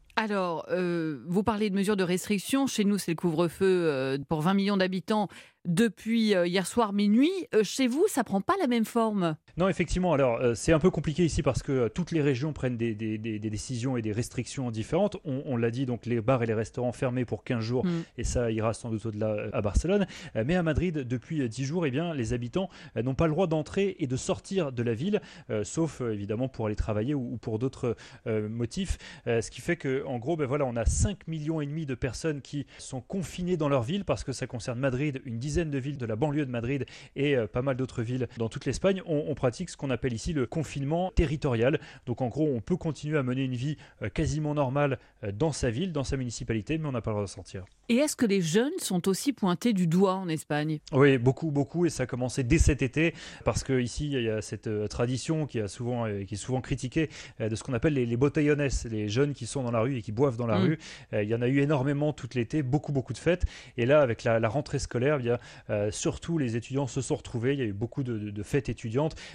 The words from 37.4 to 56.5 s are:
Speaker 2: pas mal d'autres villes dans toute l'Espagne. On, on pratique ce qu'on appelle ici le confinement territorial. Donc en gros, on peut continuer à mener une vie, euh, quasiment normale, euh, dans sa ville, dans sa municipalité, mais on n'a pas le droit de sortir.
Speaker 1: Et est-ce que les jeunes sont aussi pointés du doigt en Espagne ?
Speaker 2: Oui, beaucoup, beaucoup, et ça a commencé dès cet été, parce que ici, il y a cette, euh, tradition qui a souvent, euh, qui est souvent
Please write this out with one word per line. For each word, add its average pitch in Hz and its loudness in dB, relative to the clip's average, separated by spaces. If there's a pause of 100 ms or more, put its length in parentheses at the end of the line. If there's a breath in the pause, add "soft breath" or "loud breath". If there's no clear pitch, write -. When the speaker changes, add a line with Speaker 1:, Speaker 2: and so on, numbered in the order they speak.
Speaker 2:
pas 123 -2
mal 135 0
d'autres 127 -4
villes 123 -2 (100)
dans 113 0
toute - -10
l'Espagne. 185 2
On, 156 0
on 143 -2
pratique 135 -2
ce - -14
qu'on 139 -4
appelle 123 0
ici 135 -4
le 135 2
confinement 156 -2
territorial. 139 2 (260 loud breath)
Donc 123 -4
en 127 2
gros, 151 0
on 117 -2
peut 170 -2
continuer 151 -2
à 139 2
mener 127 0
une 127 -2
vie, 139 -4 (240 loud breath)
euh, 107 -4
quasiment 147 0
normale, 143 2 (240 soft breath)
euh, 101 -2
dans 135 0
sa 135 0
ville, 160 -2
dans 143 -2
sa 135 -2
municipalité, 123 -2
mais 156 -4
on 139 -2
n'a 120 -2
pas 110 -2
le 107 0
droit 104 0
de 92 -6
sortir. 92 -12 (240)
Speaker 1:
Et 233 4
est-ce 294 2
que 254 2
les 196 4
jeunes 208 2
sont 185 -2
aussi 190 0
pointés 208 0
du 180 4
doigt 185 4
en 190 -4
Espagne ? 151 -2 (120)
Speaker 2:
Oui, 135 6
beaucoup, 131 0
beaucoup, 143 0
et 160 2
ça 131 -4
a - 0
commencé 127 -2
dès 123 4
cet 139 2
été, 151 2 (320 loud breath)
parce - 0
que 131 2
ici, 123 -2
il 131 0
y 113 0
a 107 0
cette, - -8
euh, 107 -2
tradition 131 -2
qui 123 -4
a 104 -2
souvent, 120 -4
euh, 101 -4
qui 98 -8
est 104 -4
souvent 127 -4